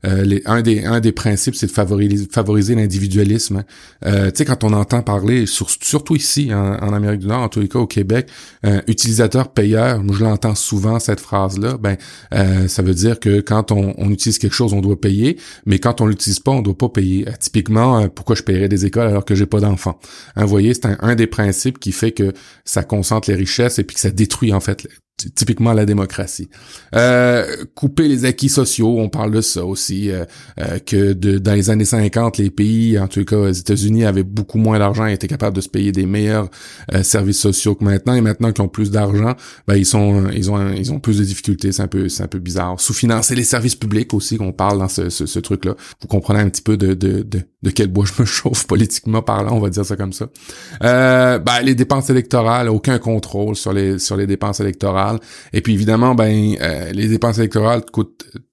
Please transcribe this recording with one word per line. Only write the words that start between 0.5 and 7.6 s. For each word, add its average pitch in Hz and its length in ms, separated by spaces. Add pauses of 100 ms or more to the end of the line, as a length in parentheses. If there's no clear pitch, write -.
des, 110 240
un 113 160
des 107 120
principes, 110 420
c'est - 140
de - 20
favoriser, 101 600
favoriser 107 440
l'individualisme, 101 800
hein. 98 80 (400)
Euh, 98 260
tu - 80
sais, 151 60
quand 135 180
on 107 120
entend 104 260
parler, 107 460
sur-, - 240
surtout - 460
ici, 139 360
en, 101 220
en 104 180
Amérique 104 280
du 95 80
Nord, 117 120
en 117 80
tous 107 120